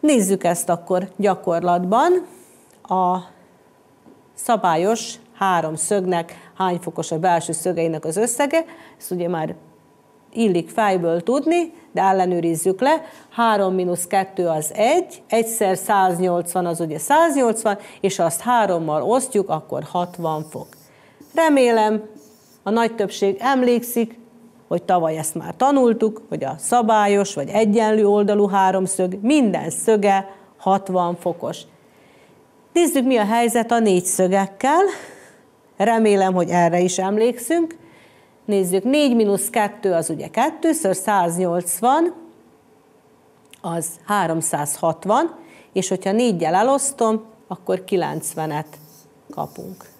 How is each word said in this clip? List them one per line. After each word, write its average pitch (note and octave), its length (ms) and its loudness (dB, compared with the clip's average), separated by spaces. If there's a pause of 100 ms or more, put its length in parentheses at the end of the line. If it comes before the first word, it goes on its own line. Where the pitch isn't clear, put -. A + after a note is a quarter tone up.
Nézzük G3+ 440 2
ezt F3 240 0
akkor F3+ 480 -2
gyakorlatban. F#3+ 1080 0 (560)
A F#3 340 0 (1160)
szabályos G3 800 0 (200)
háromszögnek F3 1200 -2
hány F3+ 240 -2
fokos E3 320 -8
a D#3+ 60 -4
belső E3 340 0
szögeinek E3 520 -2
az E3 120 -4
összege, C#4+ 480 0 (340)
ezt - 120 -14
ugye F3 180 -4
már E3 260 -4 (800)
illik F3 380 0
fejből F3 520 0
tudni, D#4+ 500 0 (200)
de - 100 -2
ellenőrizzük F3+ 760 0
le. D#4 220 2 (280)
Három G3+ 440 0
mínusz F3+ 320 -2
kettő F#3+ 420 -2
az D#3 260 -2
egy, C#4+ 540 0
egyszer A3+ 480 0
száznyolcvan F3+ 920 0
az E3+ 140 -4
ugye D#3 180 -4
száznyolcvan, B3 800 2 (220)
és F#3+ 180 -2
azt E3 220 0
hárommal F3 640 0
osztjuk, G#3 460 0
akkor D3+ 340 -6
hatvan E3 680 -4
fok. B2+ 180 -14 (680)
Remélem, A#3 680 4 (600)
a G3 80 -6
nagy A3+ 240 0
többség G3 460 -2
emlékszik, A#3+ 800 0 (500)
hogy F3 140 -4
tavaly E3 340 0
ezt D#3 180 -6
már E3 220 -10
tanultuk, B3 720 2
hogy - 160 -8
a C3+ 140 -6
szabályos G#3 760 2
vagy - 140 -6
egyenlő A3 580 2
oldalú G#3 400 2
háromszög F#3+ 720 0
minden G3+ 500 2
szöge G3 640 0 (220)
hatvan F#3 600 -2
fokos. F3 440 -6 (1120)
Nézzük, C#4+ 320 2
mi C4 120 2
a G#3+ 80 2
helyzet A3+ 460 0
a A#3+ 80 4
négyszögekkel. G3 1040 2 (920)
Remélem, G3+ 580 2
hogy F3 160 0
erre F3 300 4
is F3+ 180 0
emlékszünk. A#3+ 800 0 (680)
Nézzük, F#3+ 400 0
négy C4+ 320 4
mínusz G3+ 340 2
kettő G3+ 420 -2
az E3 180 0
ugye D#3+ 180 -8
kettő D#4 440 0
ször - 240 0
száznyolcvan, F#3 1160 0 (1500)
az E3+ 260 -6 (200)
háromszázhatvan, E3+ 1300 -2 (380)
és F#3 160 -2
hogyha F#3+ 240 -2
négyel F#3 420 0
elosztom, A3 720 0 (240)
akkor F#3 360 -6
kilencvenet D#3 960 -6 (520)
kapunk. F#3 540 -12 (160)